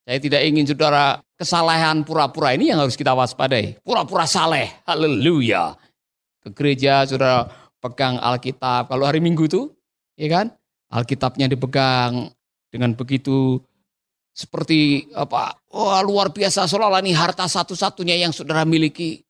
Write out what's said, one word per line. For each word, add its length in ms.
Saya 260
tidak 160
ingin 240
saudara 560
kesalahan 640
pura-pura 480
ini 240
yang 80
harus 160
kita 160
waspadai. 640
Pura-pura 480
saleh, 560
haleluya. 960
Ke 80
gereja 560
saudara 400
pegang 400
Alkitab. 720
Kalau 160
hari 160
Minggu 240
tuh, 240
ya 80
kan? 240
Alkitabnya 560
dipegang 800
dengan 240
begitu 640
seperti 800
apa? 400
Wah, 320
luar 320
biasa, 320
seolah-olah 400
ini 80
harta 320
satu-satunya 720
yang 160
saudara 320
miliki. 640